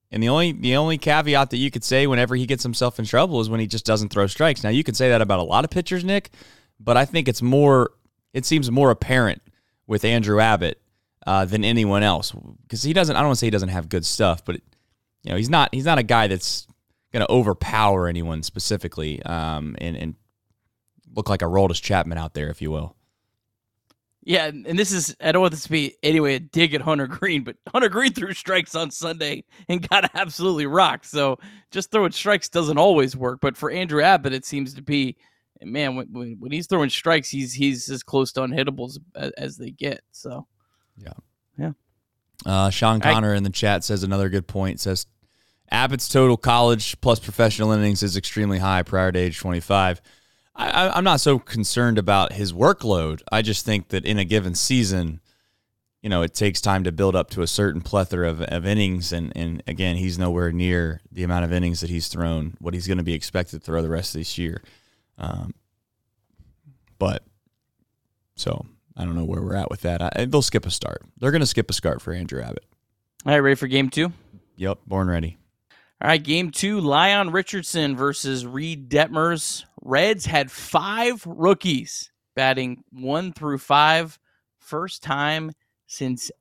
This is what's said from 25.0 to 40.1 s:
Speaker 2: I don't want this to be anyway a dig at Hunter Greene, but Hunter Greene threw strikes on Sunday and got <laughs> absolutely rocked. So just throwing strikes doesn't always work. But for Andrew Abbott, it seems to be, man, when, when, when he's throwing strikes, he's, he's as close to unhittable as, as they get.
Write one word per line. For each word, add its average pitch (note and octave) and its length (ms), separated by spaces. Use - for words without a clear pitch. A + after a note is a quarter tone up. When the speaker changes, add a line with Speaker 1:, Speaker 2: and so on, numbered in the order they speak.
Speaker 2:
I D#3+ 100
don't F3+ 100
want F#3 100
this D#3 100
to - 80
be D3+ 320
anyway D3+ 320
a C3 60
dig D3+ 340
at D3 80
Hunter D3 240
Greene, D3 380
but A#2+ 120
Hunter A#3+ 180
Greene A3+ 240
threw F#3+ 200
strikes F#3 400
on E3 160
Sunday D#3+ 540
and F3 180
got F#3+ 240
<laughs> - 40
absolutely E3+ 500
rocked. D3+ 400
So C#3 320
just - 220
throwing G#3 220
strikes G3+ 360
doesn't D#3 300
always D3+ 360
work. B2+ 260
But C3+ 160
for D3+ 120
Andrew D#3 320
Abbott, D#3 320
it C3 120
seems C#3 280
to C#3 80
be, C#3 360
man, C3 340
when, B2+ 160
when, A#2+ 280
when B2+ 120
he's D#3+ 140
throwing D#3 240
strikes, D#3+ 400
he's, C3 240
he's C3+ 360
as C3+ 120
close C3+ 320
to C3 80
unhittable C3 540
as, C#3 220
as C#3 200
they C#3 140
get. C#3 400